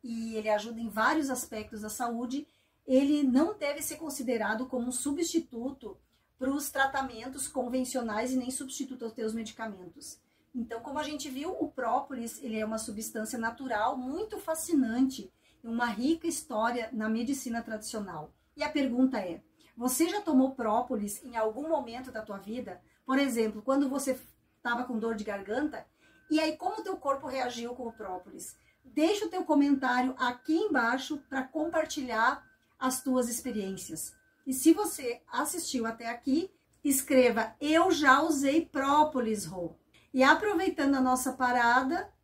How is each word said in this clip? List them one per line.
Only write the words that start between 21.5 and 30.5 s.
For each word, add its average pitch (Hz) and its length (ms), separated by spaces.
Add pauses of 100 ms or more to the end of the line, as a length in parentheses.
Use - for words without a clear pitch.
momento 254 420
da 220 140
tua 202 140
vida? 196 440 (240)
Por 269 140
exemplo, 226 420
quando 269 280
você 269 280 (460)
tava 247 220
com 240 120
dor 226 160
de 208 120
garganta? 214 600 (440)
E 311 120
aí, 311 160
como 415 240
o - 20
teu 381 140
corpo 277 280
reagiu 247 480
com 247 140
o 220 60
própolis? - 640 (260)
Deixa 392 420
o - 40
teu 359 160
comentário 262 720
aqui 254 400